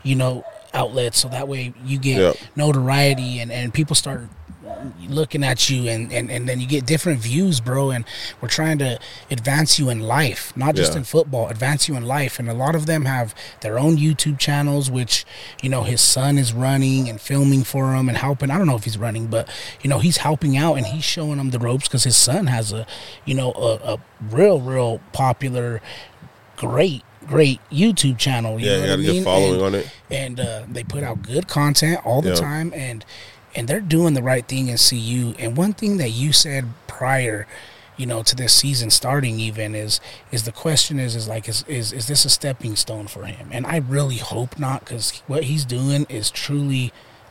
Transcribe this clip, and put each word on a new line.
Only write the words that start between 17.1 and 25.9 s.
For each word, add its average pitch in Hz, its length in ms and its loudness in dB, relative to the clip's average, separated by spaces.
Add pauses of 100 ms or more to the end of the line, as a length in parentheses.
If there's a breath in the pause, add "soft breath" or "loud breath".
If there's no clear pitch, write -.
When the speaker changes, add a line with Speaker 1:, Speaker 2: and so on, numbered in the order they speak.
Speaker 1:
filming 139 460 4
for 135 280 0
him 131 140 2
and 117 100 0
helping. 139 340 0
I 147 60 2
don't 190 100 4
know 127 100 2
if 104 80 -6
he's 107 120 -4
running, 113 300 -4
but, 113 220 -2 (320 loud breath)
you 139 80 0
know, 139 100 2
he's 156 180 4
helping 147 380 2
out 151 200 4
and 131 100 0
he's 143 180 -4
showing 151 360 -2
them 135 100 -2
the 123 100 -2
ropes 123 300 -2
'cause 123 160 0
his 120 100 2
son 165 320 4
has 113 240 0
a, 110 140 -6 (400 loud breath)
you - 80 -2
know, 131 180 0
a, 113 440 -2
a - 20 -12 (320)
real, 156 320 6
real 123 400 0 (100)
popular, 123 720 0 (760 loud breath)